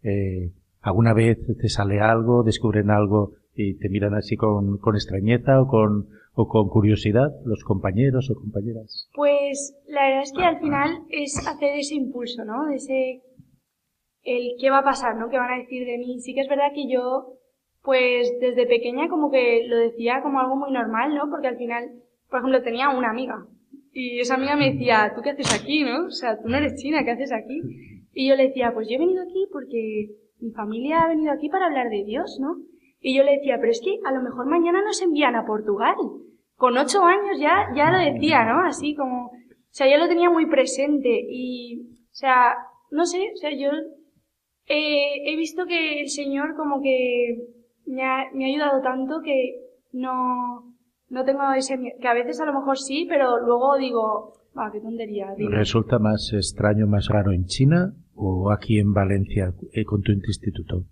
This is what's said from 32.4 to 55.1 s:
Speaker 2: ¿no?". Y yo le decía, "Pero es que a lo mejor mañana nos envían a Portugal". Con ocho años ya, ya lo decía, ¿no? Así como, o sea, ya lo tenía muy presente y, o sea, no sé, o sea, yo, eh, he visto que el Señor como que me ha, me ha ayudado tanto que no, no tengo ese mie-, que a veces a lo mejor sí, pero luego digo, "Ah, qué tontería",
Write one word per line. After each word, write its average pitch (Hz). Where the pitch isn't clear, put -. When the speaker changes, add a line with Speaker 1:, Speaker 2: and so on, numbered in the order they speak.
Speaker 2:
¿no?". 285
Y 262
yo 277
le 285
decía, 277
"Pero 220
es 233
que 392
a 269
lo 262
mejor 247
mañana 339
nos 415
envían 294
a 226
Portugal". 214
Con 247
ocho 294
años 381
ya, 349
ya 294
lo 370
decía, 285
¿no? 240
Así 294
como, 254
o 226
sea, 269
ya 285
lo 339
tenía 339
muy 330
presente 269
y, 247
o -
sea, 254
no 311
sé, 370
o 415
sea, 302
yo, 277
eh, 294
he 311
visto 320
que 320
el 277
Señor 285
como 285
que 247
me 262
ha, 262
me 269
ha 262
ayudado 277
tanto 262
que 262
no, 247
no 254
tengo 269
ese 269
mie-, 254
que 247
a 240
veces 240
a 320
lo 294
mejor 269
sí, 285
pero 262
luego 240
digo, 226
"Ah, 233
qué 214
tontería", 220